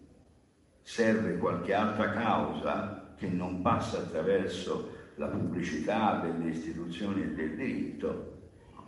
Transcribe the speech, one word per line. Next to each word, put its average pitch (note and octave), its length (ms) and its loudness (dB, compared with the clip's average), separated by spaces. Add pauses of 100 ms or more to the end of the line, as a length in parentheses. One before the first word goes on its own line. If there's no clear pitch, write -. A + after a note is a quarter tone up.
(840)
serve G2+ 560 2
qualche F2 360 0
altra G#2 360 2
causa D#2 1040 0
che F#2 120 -4
non F2+ 340 -2
passa A2 360 2
attraverso F2 1000 0 (200)
la D2 100 -4
pubblicità G2 960 2
delle E2 300 0
istituzioni E2+ 720 -4
e - 100 -2
del D#2 240 -4
diritto, - 840 -4 (500)